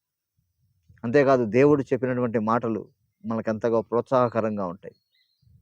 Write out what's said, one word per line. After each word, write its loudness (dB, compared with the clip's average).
అంతేకాదు, 4
దేవుడు 4
చెప్పినటువంటి -2
మాటలు -2
మనకెంతగా -2
ప్రోత్సాహకరంగా -2
ఉంటాయి. -12